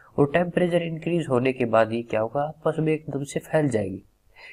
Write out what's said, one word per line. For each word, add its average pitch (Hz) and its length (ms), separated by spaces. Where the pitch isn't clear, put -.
और 143 140
टेम्परेचर 175 520
इंक्रीज 165 460
होने 131 240
के 127 120
बाद 110 280
ये 117 80
क्या 117 180
होगा, 113 220
आपस 156 380
में 156 140
एकदम 143 300
से 143 160
फैल 156 300
जाएगी। 101 340